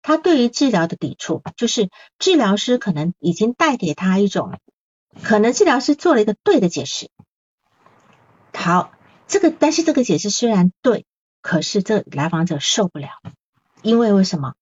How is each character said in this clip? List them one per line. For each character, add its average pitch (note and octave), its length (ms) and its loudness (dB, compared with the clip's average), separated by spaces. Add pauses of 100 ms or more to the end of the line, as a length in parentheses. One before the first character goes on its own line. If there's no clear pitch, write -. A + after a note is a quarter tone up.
他 D#4 160 0
对 D#4 260 2
于 A#3+ 60 2
治 C#4 200 0
疗 F3 180 2
的 F3 80 -8
抵 C#3+ 220 -8
触， - 240 -6 (140)
就 A#3+ 120 -2
是 G#3+ 220 -2 (300)
治 F#4 160 2
疗 G#3 220 2
师 B3 200 0
可 G#3+ 140 -4
能 D#3 280 -2
已 F3 140 -2
经 A#3+ 200 -2
带 D4+ 220 0
给 D#3+ 180 -4
他 F#3+ 260 0
一 G3+ 80 2
种， F#3 320 -6 (640)
可 G#3+ 160 2
能 A3+ 120 4
治 G4+ 120 2
疗 C#4 160 4
师 C#4+ 160 0
做 F4 180 2
了 A3+ 80 4
一 G#3 40 2
个 G#3+ 180 -2
对 F4+ 160 4
的 F3+ 100 2
解 C#3 160 -6
释。 - 240 -12 (1400)
好， - 380 -2 (360)
这 G4+ 120 0
个， E4+ 100 4
但 D#4 220 0
是 D#4+ 100 -2
这 D#4+ 120 0
个 B3+ 100 0
解 E3+ 160 0
释 G#3 100 -4
虽 A#3 200 -2
然 F#3 220 2 (120)
对， A#3+ 220 0 (360)
可 D#3+ 200 -2
是 G3+ 200 -4
这 G#3 300 -2
来 D3 180 -4
访 E3 160 0
者 D3+ 140 -4
受 - 280 -2
不 D3+ 120 -10
了。 C#3 100 -14 (720)
因 A3+ 160 0
为 A3+ 160 2
为 F#3+ 100 4
什 F3 160 -2
么？ C3 220 -8